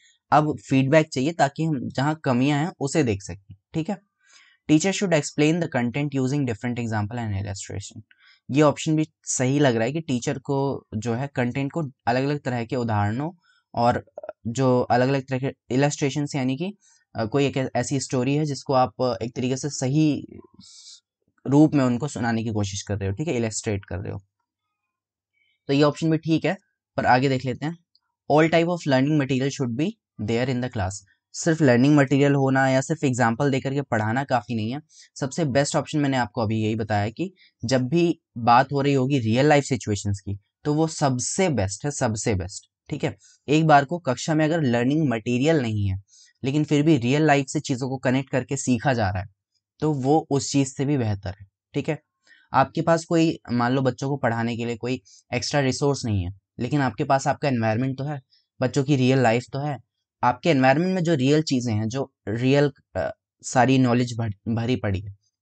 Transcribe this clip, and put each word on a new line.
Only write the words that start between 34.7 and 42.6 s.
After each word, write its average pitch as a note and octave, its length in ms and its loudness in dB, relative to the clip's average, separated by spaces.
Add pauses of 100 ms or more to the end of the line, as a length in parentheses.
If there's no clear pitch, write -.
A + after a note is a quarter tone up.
है। C#3+ 80 -8 (400)
सबसे D3 240 -2
बेस्ट C#3 320 0
ऑप्शन D3+ 220 -2
मैंने C#3 180 0
आपको B2 240 -2
अभी A2 220 0
यही G#2+ 120 0
बताया G#2+ 360 -2
कि F#3 240 -8 (300)
जब B2+ 180 2
भी E3 380 0 (180)
बात A#2+ 340 4
हो C#3+ 80 0
रही C#3+ 140 2
होगी C3+ 240 2
रियल A2+ 280 2
लाइफ D3 180 6
सिचुएशंस G#2 560 -4
की, G#2 180 -8 (260)
तो D3 100 0
वो D#3+ 120 2
सबसे D3+ 640 -2
बेस्ट G#2 360 -2
है, C#3+ 60 -2
सबसे A2+ 440 -2
बेस्ट, - 560 -10